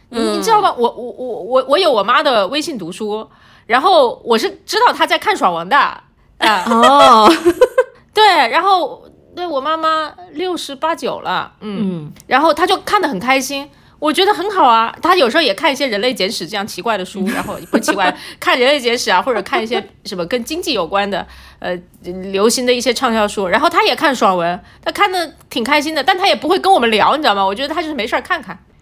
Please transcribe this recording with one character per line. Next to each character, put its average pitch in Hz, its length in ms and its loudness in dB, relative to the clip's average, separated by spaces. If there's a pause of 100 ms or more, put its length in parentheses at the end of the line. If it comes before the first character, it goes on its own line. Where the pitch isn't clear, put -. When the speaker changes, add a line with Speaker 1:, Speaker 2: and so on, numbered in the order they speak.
Speaker 1:
你， 233 100 -8
Speaker 2:
嗯。 311 180 -2
Speaker 1:
你 - 60 -4
知 440 80 0
道 427 100 4
吗？ 359 160 2
我， 240 140 0
我， 233 200 -12
我， 214 320 -10
我， 254 260 0
我 285 80 2
有 359 140 2
我 214 120 2
妈 254 180 2
的 233 280 2
微 285 120 -4
信 302 160 -8
读 175 140 -10
书， 214 360 -8 (380)
然 247 160 0
后 320 440 2
我 226 120 2
是 330 280 -6
知 - 200 -4
道 294 80 4
她 311 140 0
在 330 100 0
看 370 180 -2
爽 240 180 0
文 165 140 -6
的， 202 100 2
啊。 - 920 -2
Speaker 3:
哦。 240 640 6 (400)
<laughs> - 420 -4
Speaker 1:
对， 427 100 4 (260)
然 330 120 0
后， 349 480 -2 (260)
对， 349 100 -8
我 311 140 -4
妈 302 160 -2
妈 311 380 -2 (200)
六 349 220 -4
十 277 200 -10
八 320 200 -4
九 196 240 -6
了， 170 420 -6
嗯， 202 200 -8
Speaker 3:
嗯。 170 300 -6 (160)
Speaker 1:
然 254 120 2
后 311 140 4
她 320 140 -2
就 381 100 0
看 - 240 -2
得 330 60 0
很 254 120 -6
开 262 200 0
心， 277 280 -8 (320)
我 302 140 0
觉 359 100 0
得 403 100 2
很 403 180 -6
好 339 180 4
啊。 226 320 2
她 349 160 2
有 277 120 4
时 254 60 -2
候 330 80 2
也 214 100 0
看 302 160 -2
一 269 60 0
些 285 120 -4
《人 208 120 -2
类 247 140 -2
简 196 180 -4
史》 - 160 -8
这 208 80 -10
样 202 100 -6
奇 - 160 -12
怪 220 160 -2
的 185 60 -6
书， 190 240 -6
Speaker 3:
<laughs> 226 60 -4
Speaker 1:
然 - 100 -6
后 190 140 -10 (120)
不 - 80 2
奇 220 160 -2
怪， 185 220 -2 (240)
看 339 180 0
《人 247 120 2
类 294 100 2
简 240 180 -2
史》 240 140 -2
啊， 202 100 4
或 269 120 -2
者 208 80 -2
看 233 200 -4
一 220 60 -4
些 - 180 -4 (200)
什 196 120 -10
么 175 100 -4
跟 247 180 -4
经 320 160 -8
济 339 100 -4
有 185 160 -2
关 202 220 -2
的， 185 160 -4 (340)
呃， 180 180 -6 (540)
流 196 160 4
行 247 180 0
的 247 80 4
一 247 60 -2
些 240 140 0
畅 233 200 0
销 214 140 2
书， 202 200 -4
然 196 120 2
后 320 100 2
她 370 140 2
也 415 100 2
看 285 220 0
爽 196 220 2
文， 175 200 -2 (240)
她 - 100 -8
看 415 200 0
得 339 220 -4 (160)
挺 269 120 -4
开 294 200 2
心 311 120 -4
的， 302 80 -2
但 370 160 2
她 381 100 0
也 339 80 4
不 233 120 -4
会 359 120 2
跟 370 120 2
我 370 80 6
们 233 100 2
聊， 220 280 4
你 311 40 -4
知 302 60 0
道 208 80 4
吗？ 196 100 0
我 196 80 0
觉 262 140 -6
得 302 60 -6
她 330 80 -4
就 311 80 -6
是 302 40 -8
没 233 140 -6
事 330 80 -2
儿 269 60 -2
看 339 200 -6
看， - 160 -16 (240)